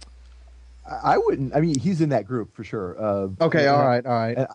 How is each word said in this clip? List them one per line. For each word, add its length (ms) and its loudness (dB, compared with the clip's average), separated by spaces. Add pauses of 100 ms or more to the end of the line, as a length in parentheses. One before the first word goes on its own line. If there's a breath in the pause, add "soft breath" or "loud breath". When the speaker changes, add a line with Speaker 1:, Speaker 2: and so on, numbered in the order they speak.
(1040)
Speaker 1:
I 160 4
wouldn't, 380 0
I 40 2
mean, 200 2
he's 200 0
in 100 2
that 180 0
group 260 -6
for 80 -14
sure. 340 -8
Uh, 320 -2 (120)
Speaker 2:
Okay, 260 2
Speaker 1:
and 40 4
Speaker 2:
all 100 4
Speaker 1:
I, 60 4
Speaker 2:
right, 200 2
all 60 -2
right. 260 0
Speaker 1:
and 160 0